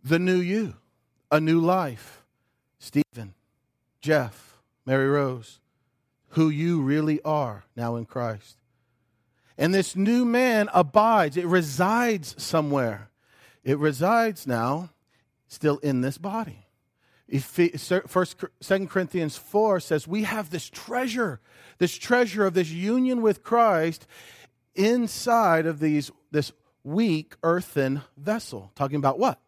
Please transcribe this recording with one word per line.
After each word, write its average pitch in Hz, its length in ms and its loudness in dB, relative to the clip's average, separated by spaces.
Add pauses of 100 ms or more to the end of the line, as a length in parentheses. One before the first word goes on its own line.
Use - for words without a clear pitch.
The 151 160 2
new 180 200 2
you, 180 360 -2 (560)
a 151 80 4
new 160 220 2
life. 165 640 -2 (540)
Stephen, 117 560 -4 (680)
Jeff, 143 580 -2 (280)
Mary 135 220 2
Rose, 135 520 -4 (720)
who 160 180 2
you 160 320 0
really 151 420 0
are 139 420 -4 (120)
now 117 200 -4
in 117 100 -8
Christ. 113 500 -8 (1000)
And 165 140 2
this 190 220 0
new 226 300 2
man 233 500 2
abides. 180 600 4
It 180 100 -2
resides 180 960 0
somewhere. 135 680 -2 (520)
It 139 160 0
resides 180 680 0
now 131 440 -2 (560)
still 143 320 -2
in 139 220 0
this 135 180 -4
body. 196 480 -10 (640)
If 135 320 -4 (160)
cer-, 185 320 -2
First - 300 -2
Cor-, - 120 -10 (100)
Second 196 300 -2
Corinthians 175 460 -4
four 208 420 0
says, 160 300 -4
"We 208 160 -2
have 208 260 -6
this 160 180 -8
treasure, 233 680 -6 (400)
this 175 180 0
treasure 220 480 2
of 185 100 0
this 175 160 0
union 233 520 0
with 214 220 0
Christ 185 640 2 (680)
inside 214 920 2
of 160 120 -4
these, 151 320 0 (220)
this 151 180 0 (320)
weak 160 640 0
earthen 147 580 0 (140)
vessel." 143 580 -8
Talking 139 220 -4
about 139 240 0
what? 240 280 0